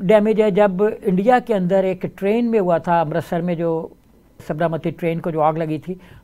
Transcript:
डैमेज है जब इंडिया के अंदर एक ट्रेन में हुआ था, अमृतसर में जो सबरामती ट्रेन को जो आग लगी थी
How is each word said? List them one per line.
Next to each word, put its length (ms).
डैमेज 400
है 100
जब 520
इंडिया 360
के 140
अंदर 320
एक 200
ट्रेन 280
में 140
हुआ 200
था, 220
अमृतसर 400
में 160
जो 340
सबरामती 440
ट्रेन 280
को 120
जो 80
आग 180
लगी 220
थी 220